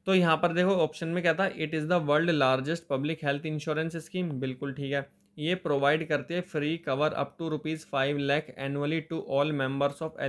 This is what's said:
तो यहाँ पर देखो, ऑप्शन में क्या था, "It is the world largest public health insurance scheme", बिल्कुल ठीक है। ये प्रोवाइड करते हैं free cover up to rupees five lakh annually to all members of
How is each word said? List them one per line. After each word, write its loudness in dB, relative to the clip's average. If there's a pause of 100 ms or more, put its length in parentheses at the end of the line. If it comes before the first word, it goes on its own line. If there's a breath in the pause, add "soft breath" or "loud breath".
तो 2
यहाँ 6
पर 2
देखो, 4
ऑप्शन 0
में 0
क्या 4
था, 0
"It -4
is -2
the 2
world 4
largest 2 (100)
public 0
health -2
insurance -2
scheme", -4
बिल्कुल -4
ठीक -4
है। -2 (300)
ये 0
प्रोवाइड 2
करते -2
हैं -2
free -2 (120)
cover 0
up -2 (140)
to -4
rupees -4 (160)
five 2
lakh -2
annually -2 (120)
to -4 (120)
all 2 (100)
members 0
of -6 (200)